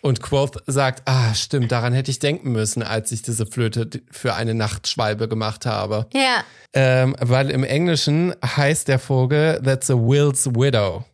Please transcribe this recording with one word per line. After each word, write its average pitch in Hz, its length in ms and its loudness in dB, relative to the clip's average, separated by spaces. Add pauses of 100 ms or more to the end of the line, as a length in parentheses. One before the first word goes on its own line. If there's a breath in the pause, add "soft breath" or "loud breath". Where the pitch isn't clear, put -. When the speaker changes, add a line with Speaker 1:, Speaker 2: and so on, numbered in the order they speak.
Speaker 1:
Und 131 200 0
Quoth 139 440 0
sagt, 131 420 0
„Ah, 127 280 2
stimmt, 120 360 -2
daran 120 220 0
hätte 131 180 0
ich - 80 -6
denken 143 320 -2
müssen, 110 320 -2
als 110 300 -4
ich 110 80 -8
diese 113 240 -4
Flöte 113 400 -2
d-, - 160 -12 (100)
für 117 220 -4
eine 113 220 -2
Nachtschwalbe 107 760 -2
gemacht 110 380 -4
habe.“ 107 440 -2
Speaker 2:
Ja. 262 320 0 (300 loud breath)
Speaker 1:
Ähm, 131 480 4
weil 131 300 2
im 131 120 0
Englischen 165 720 0 (100)
heißt 143 460 0
der 135 100 4
Vogel, 143 640 2
„That's 135 280 0
a - 20 4
Will's 139 540 2
Widow.“ 113 680 0